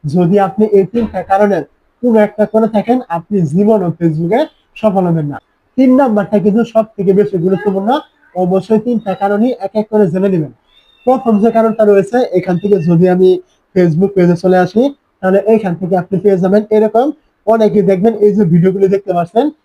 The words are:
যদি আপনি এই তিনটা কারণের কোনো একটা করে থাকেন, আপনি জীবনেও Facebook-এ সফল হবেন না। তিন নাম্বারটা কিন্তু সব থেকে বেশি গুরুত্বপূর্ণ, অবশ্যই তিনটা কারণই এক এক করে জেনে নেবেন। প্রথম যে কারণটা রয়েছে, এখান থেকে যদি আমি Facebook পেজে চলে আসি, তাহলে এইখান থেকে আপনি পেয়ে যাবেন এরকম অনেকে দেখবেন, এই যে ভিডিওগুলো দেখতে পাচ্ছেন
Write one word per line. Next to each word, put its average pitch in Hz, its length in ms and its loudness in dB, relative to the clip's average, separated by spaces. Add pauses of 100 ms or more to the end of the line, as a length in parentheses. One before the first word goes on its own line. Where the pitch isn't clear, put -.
যদি 170 340 0
আপনি 196 280 0
এই 202 200 2
তিনটা 214 360 -6
কারণের 196 400 0 (400)
কোনো 233 160 2
একটা 208 280 0
করে 220 220 0
থাকেন, 226 300 -2 (100)
আপনি 170 320 -6
জীবনেও 185 500 0
Facebook-এ 170 500 -2 (340)
সফল 190 320 -2
হবেন 165 200 -2
না। 135 120 -10 (380)
তিন 254 200 4
নাম্বারটা 214 420 0
কিন্তু 208 260 2
সব 220 200 0 (120)
থেকে 196 160 0
বেশি 202 260 0
গুরুত্বপূর্ণ, 190 520 -2 (440)
অবশ্যই 185 440 -2
তিনটা 220 360 -4
কারণই 208 360 -2 (100)
এক 196 140 -8
এক 214 160 -2
করে 214 200 2
জেনে 185 180 -2
নেবেন। 156 240 -2 (520)
প্রথম 247 360 0
যে 226 100 2
কারণটা 220 340 0
রয়েছে, 202 340 2 (140)
এখান 180 260 -2
থেকে 202 200 0
যদি 170 300 2
আমি 185 320 2 (340)
Facebook 180 340 0
পেজে 175 280 2
চলে 185 220 0
আসি, 185 240 0 (380)
তাহলে 190 260 0
এইখান 214 280 0
থেকে 185 220 -4
আপনি 180 240 -4
পেয়ে 196 160 2
যাবেন 190 340 0
এরকম 220 360 2 (400)
অনেকে 214 360 2
দেখবেন, 196 320 0
এই 208 200 2
যে 208 100 2
ভিডিওগুলো 185 440 2
দেখতে 196 260 -2
পাচ্ছেন 220 360 -2 (140)